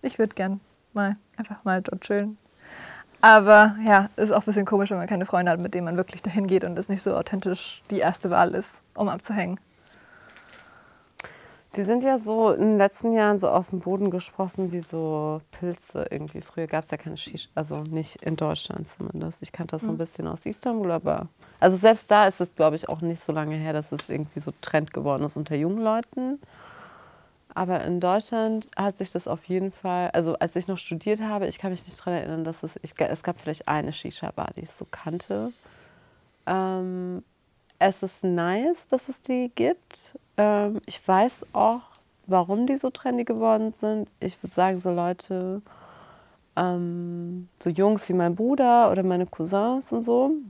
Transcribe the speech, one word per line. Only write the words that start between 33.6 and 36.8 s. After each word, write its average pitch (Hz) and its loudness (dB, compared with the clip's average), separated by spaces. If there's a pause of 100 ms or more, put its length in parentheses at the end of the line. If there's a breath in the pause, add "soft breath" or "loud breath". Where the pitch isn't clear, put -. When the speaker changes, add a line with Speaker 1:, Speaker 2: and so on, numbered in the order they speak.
Speaker 2:
eine 151 -2
Shisha-Bar, - -10
die - -14
ich 165 -16
so - -16
kannte. 196 -8 (960 soft breath)
Ähm, 185 -4 (560)